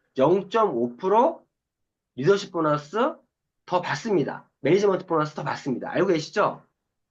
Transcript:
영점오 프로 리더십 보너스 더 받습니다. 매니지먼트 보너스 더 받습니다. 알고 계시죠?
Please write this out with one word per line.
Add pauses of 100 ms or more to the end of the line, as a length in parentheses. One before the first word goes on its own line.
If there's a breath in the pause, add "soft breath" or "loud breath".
(180)
영점오
프로 (680)
리더십
보너스 (520)
더
받습니다. (100)
매니지먼트
보너스
더
받습니다.
알고
계시죠? (500)